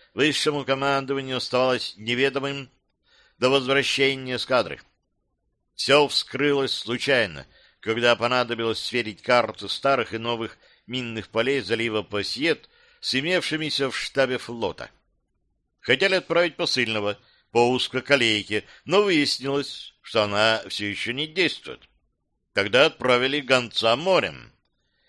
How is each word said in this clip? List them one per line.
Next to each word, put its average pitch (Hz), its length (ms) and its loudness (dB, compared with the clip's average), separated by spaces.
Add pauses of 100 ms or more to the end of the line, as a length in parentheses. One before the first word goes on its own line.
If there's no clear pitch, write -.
(140)
высшему 147 500 0
командованию 135 760 -2
оставалось 123 600 0
неведомым 135 720 -2 (680)
до 127 120 2
возвращения 135 840 2
эскадры. 107 460 0 (920)
Всё 143 320 4
вскрылось 143 640 -2
случайно, 110 760 -2 (320)
когда 117 360 2
понадобилось 117 640 -2
сверить 113 420 -6
карты 113 480 0
старых 131 440 0
и 113 40 -6
новых 113 400 -6 (300)
минных 117 420 -8
полей 127 320 0
залива 107 420 -2
Пассиет 110 640 -4 (300)
с - 160 -6
имевшимися 151 760 -2
в - 80 -6
штабе 135 400 0
флота. 110 520 -6 (880)
Хотели 180 360 2
отправить 170 420 0
посыльного 110 600 -2 (340)
по 120 180 4
узкоколейке, 120 960 0 (180)
но 185 200 2
выяснилось, 143 960 -2
что 110 220 0
она 104 440 2
всё 104 200 -6
ещё 101 260 -6
не 147 140 -6
действует. 156 600 -4 (640)
Тогда 104 340 4
отправили 131 520 0
гонца 120 560 2
морем. 107 560 -2 (580)